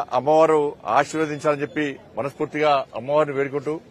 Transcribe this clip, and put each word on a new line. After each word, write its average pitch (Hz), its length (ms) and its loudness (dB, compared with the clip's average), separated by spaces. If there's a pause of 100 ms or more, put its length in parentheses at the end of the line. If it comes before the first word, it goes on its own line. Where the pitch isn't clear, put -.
(180)
అమ్మవారు 156 420 4 (380)
ఆశీర్వదించాలని 147 680 0
చెప్పి 147 220 -4 (320)
మనస్ఫూర్తిగా 147 540 -2 (280)
అమ్మవారిని 143 380 0
వేడుకుంటూ 139 360 -4 (180)